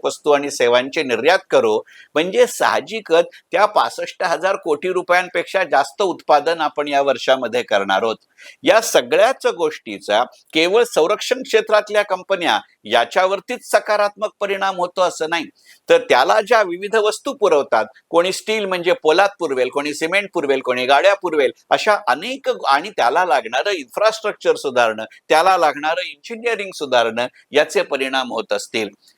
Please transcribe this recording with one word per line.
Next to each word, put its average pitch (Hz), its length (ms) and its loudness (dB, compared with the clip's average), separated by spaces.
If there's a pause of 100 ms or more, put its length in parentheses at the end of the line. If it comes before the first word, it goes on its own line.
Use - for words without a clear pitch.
वस्तू 147 280 -2
आणि 143 200 0
सेवांची 127 520 0
निर्यात 135 360 2 (100)
करू, 113 320 2 (320)
म्हणजे 190 340 2
साहजिकच 160 800 0 (260)
त्या 185 140 2
पासष्ट 170 580 -2
हजार 180 320 -2
कोटी 175 340 -4
रुपयांपेक्षा 180 720 -2
जास्त 143 380 0
उत्पादन 160 600 0
आपण 147 260 -4
या 143 140 2
वर्षामध्ये 127 640 0
करणार 98 400 0
आहोत. 113 120 -2 (480)
या 190 180 4
सगळ्याच 190 680 0
गोष्टीचा 120 760 -2 (300)
केवळ 170 300 2
संरक्षण 208 600 0
क्षेत्रातल्या 214 600 2
कंपन्या 175 560 -2 (240)
याच्यावरतीच 190 840 0
सकारात्मक 208 600 0 (100)
परिणाम 196 360 -4
होतो 180 260 -4
असं 165 280 -2
नाही, 165 160 -4 (440)
तर 165 80 8
त्याला 165 440 4
ज्या 220 200 2
विविध 190 340 -4
वस्तू 214 380 -2
पुरवतात, 147 520 2 (240)
कोणी 175 240 2
स्टील 214 320 -4
म्हणजे 180 280 -2
पोलाद 175 360 2 (100)
पुरवेल, 131 300 -2
कोणी 147 240 -6
सिमेंट 185 400 -2
पुरवेल, 143 260 0
कोणी 127 260 -2
गाड्या 151 300 4
पुरवेल, 151 360 0 (180)
अशा 202 280 2 (100)
अनेक 247 420 -4
ग-, 214 160 -6
आणि 147 240 0
त्याला 147 360 0
लागणारं 139 460 -2
इन्फ्रास्ट्रक्चर 190 840 -2
सुधारणं, 120 500 0 (240)
त्याला 180 280 4
लागणारं 156 440 0
इंजिनिअरिंग 202 720 -8
सुधारणं 120 520 0 (240)
याचे 151 300 2
परिणाम 131 500 -4
होत 110 220 -6
असतील. 104 360 -4 (280)